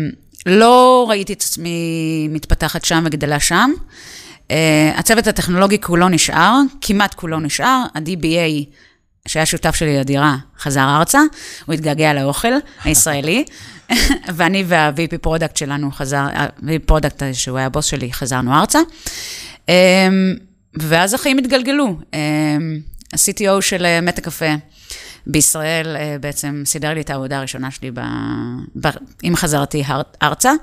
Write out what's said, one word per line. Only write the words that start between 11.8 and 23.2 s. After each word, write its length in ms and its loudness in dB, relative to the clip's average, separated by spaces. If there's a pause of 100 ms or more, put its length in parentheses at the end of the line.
לאוכל 380 0 (320)
הישראלי, 600 0 (460)
<laughs> 460 0
ואני 300 2
וה-V 480 0
P 140 -6
Product 300 -2
שלנו 340 -4
חזר, 240 -4 (180)
ה-V 560 -2
P 20 6
Product 300 0 (100)
שהוא 260 -6
היה 80 0
הבוס 180 -2
שלי, 280 -6
חזרנו 420 -2
ארצה. 240 4 (920)
אמ, 60 4 (1000)
ואז 400 0
החיים 240 0
התגלגלו. 580 0 (180)
אמ, 680 -2 (320)
ה-C 260 0